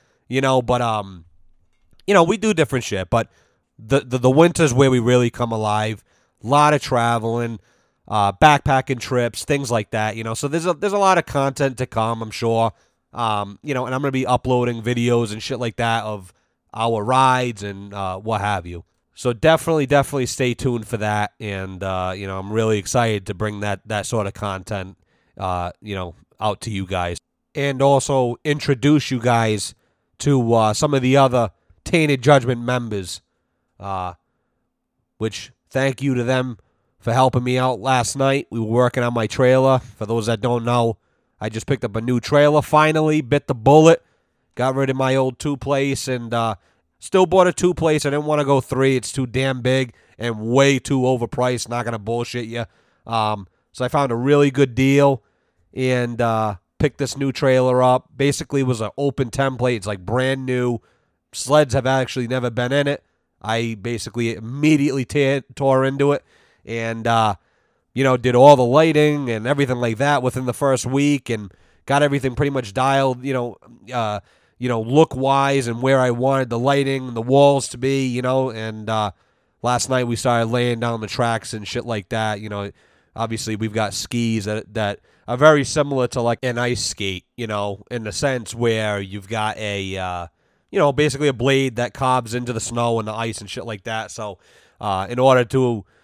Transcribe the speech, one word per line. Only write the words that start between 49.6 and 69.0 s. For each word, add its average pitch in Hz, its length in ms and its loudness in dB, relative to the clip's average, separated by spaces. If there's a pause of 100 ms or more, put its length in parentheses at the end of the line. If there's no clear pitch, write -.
big 127 320 -2 (240)
and 117 200 -6 (140)
way 135 260 4
too 135 220 -2
overpriced. 123 680 -2
Not 120 180 -4
gonna 117 120 -6
bullshit 117 460 -6
ya. 113 220 -8 (400)
Um, 107 420 -2 (240)
so 127 140 -4
I - 20 -4
found 139 240 0
a 117 40 -2
really 143 340 4
good 131 240 0
deal 139 480 4 (500)
and, 123 480 -2
uh, 110 360 0 (220)
picked - 200 -2
this - 180 -6
new 139 160 -2
trailer 127 500 2
up. 127 320 2
Basically, 139 460 -2
it 135 60 0
was 117 160 -2
an 104 160 -6
open 139 320 -2
template. 127 460 0
It's, 95 100 -8
like, 101 180 -6
brand 131 400 -2
new. 123 360 -2 (520)
Sleds 139 420 2
have 127 120 0
actually 131 400 -2
never 123 240 -2
been 123 220 -4
in 143 140 2
it. 143 180 -4 (360)
I 113 400 -4
basically 117 540 -4
immediately 139 680 0
te-, 139 380 0 (120)
tore 135 300 2
into 139 280 2
it 143 100 -2 (440)
and, 113 400 -6
uh, 113 300 2 (580)
you 131 100 0
know, 131 120 4
did 123 180 0
all 139 220 10
the 127 80 2
lighting 147 680 4